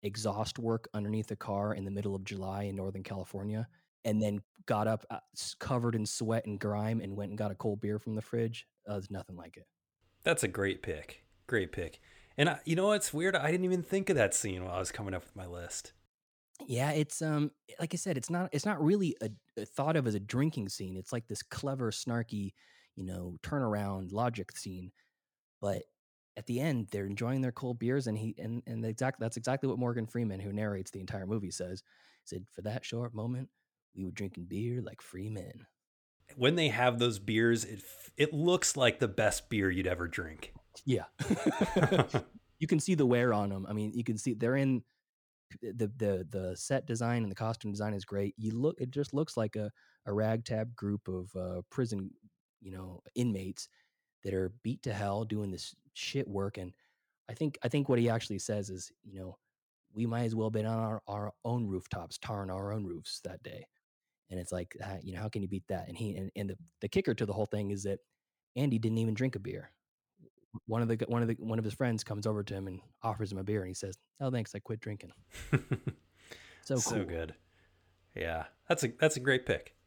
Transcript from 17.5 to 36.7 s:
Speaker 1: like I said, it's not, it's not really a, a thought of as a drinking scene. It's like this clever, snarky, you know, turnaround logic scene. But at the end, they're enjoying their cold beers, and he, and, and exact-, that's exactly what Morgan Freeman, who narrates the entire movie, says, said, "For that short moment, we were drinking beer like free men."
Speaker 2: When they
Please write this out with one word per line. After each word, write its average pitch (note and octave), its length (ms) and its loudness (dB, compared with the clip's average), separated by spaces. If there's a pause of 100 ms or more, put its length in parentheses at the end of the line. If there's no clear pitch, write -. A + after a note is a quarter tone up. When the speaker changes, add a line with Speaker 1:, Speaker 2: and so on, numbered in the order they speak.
Speaker 1:
like E3 140 -2
I F3+ 40 -2
said, E3 200 0
it's B2+ 140 -4
not, F3 200 0
it's C#3+ 140 0
not F#3+ 180 2
really F3+ 380 6
a, A2+ 80 -2 (260)
a G#2 100 -6
thought D3 300 2
of C3+ 120 4
as G#2+ 80 2
a G2+ 40 2
drinking A#2+ 500 0
scene. F#2 280 -6
It's - 160 -8
like A#2 140 -4
this - 160 -6
clever, C3 480 -2
snarky, A2 600 -2 (420)
you F#2+ 100 -6
know, F#2 380 -6
turnaround G#2 680 0
logic A#2 460 -2
scene. F#2 340 -8 (680)
But G2 220 0 (520)
at - 120 -10
the A#2+ 120 2
end, C3 320 2
they're G2+ 140 0
enjoying A#2 360 0
their B2+ 100 0
cold B2 260 -4
beers, B2+ 300 0
and G#2+ 100 0
he, A2 220 -4
and, A2+ 260 -4
and A2+ 180 -4
exact-, A#2 360 0
that's A2+ 180 -2
exactly C3 320 0
what B2 80 0
Morgan A#2+ 300 0
Freeman, A2 320 -2
who G2 120 -4
narrates G#2 380 -2
the G2 100 -10
entire F#2+ 280 -6
movie, G2+ 240 -2
says, F#2 320 -6 (420)
said, F#2+ 260 -8
"For - 120 -14
that G#2+ 200 -2
short A#2 300 -4
moment, B2 360 -4 (460)
we F#2+ 80 -6
were F#2 80 -4
drinking F2+ 340 -6
beer A#2 360 -2
like F#2+ 180 -8
free G2 300 -10
men." G#2+ 380 -10 (680)
Speaker 2:
When C3+ 200 6
they D#3+ 140 6